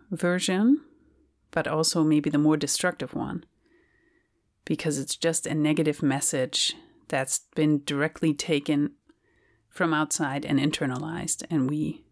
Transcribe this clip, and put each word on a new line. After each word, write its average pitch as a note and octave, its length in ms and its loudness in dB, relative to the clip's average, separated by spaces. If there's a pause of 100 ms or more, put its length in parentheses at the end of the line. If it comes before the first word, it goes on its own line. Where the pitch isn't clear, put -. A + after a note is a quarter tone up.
(100)
version, F#3 680 2 (720)
but D#3+ 160 -2
also D#3+ 380 2
maybe D3+ 260 4
the D3 80 2
more D#3 180 4
destructive D3 580 -2
one, C#3 300 -6 (1200)
because D3+ 340 -2
it's C3+ 180 -6
just - 300 0
a - 80 -4
negative D3+ 480 2
message C3+ 760 0 (320)
that's C3+ 320 -2 (160)
been D3+ 280 2
directly D3+ 480 0
taken D3 600 0 (760)
from E3+ 220 -2
outside D3 520 -2
and C#3 160 2
internalized, C#3+ 920 -4
and C3+ 180 2
we D3+ 440 -4